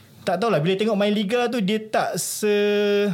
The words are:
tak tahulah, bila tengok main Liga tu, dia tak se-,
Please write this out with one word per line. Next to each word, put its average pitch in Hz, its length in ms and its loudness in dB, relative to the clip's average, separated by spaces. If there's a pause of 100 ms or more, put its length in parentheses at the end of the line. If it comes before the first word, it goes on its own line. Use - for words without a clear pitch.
(240)
tak 180 160 0
tahulah, 190 240 0
bila 185 100 2
tengok 214 220 0
main 208 160 2
Liga 220 400 0
tu, 254 80 -2
dia 214 240 0
tak 185 320 -2
se-, 208 1000 0